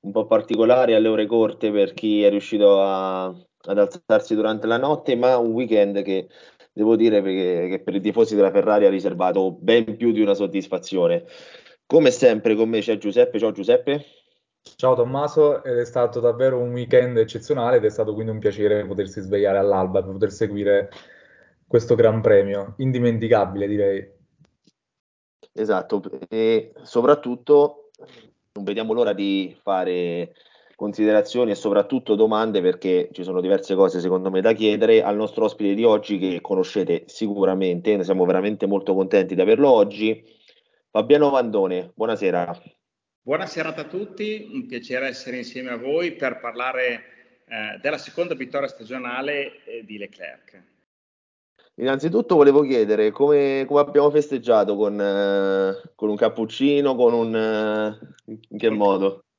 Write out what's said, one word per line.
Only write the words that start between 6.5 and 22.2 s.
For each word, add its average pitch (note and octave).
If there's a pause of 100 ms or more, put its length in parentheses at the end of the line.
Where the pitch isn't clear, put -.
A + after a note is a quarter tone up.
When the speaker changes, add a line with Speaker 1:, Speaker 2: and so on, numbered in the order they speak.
Speaker 1:
devo A2
dire G#2+
che, F2+
che F#2+
per F#2+
i G2
tifosi G#2+
della G2
Ferrari G2+
ha G2
riservato F#2
ben A2+
più A#2
di A2
una G2+
soddisfazione. F2+ (640)
Come D3+
sempre G#2+
con A2
me A2+
c'è G#2+
Giuseppe. A2
Ciao G2
Giuseppe. B2 (680)
Speaker 2:
Ciao B2+
Tommaso, C#3+
ed B2
è A#2+
stato A#2+
davvero B2
un B2
weekend B2
eccezionale A#2+
ed A2
è G#2+
stato G#2+
quindi A2
un A2
piacere G#2
potersi G2
svegliare G2
all'alba F#2+
per F#2+
poter G2
seguire G2+ (800)
questo A#2
Gran A2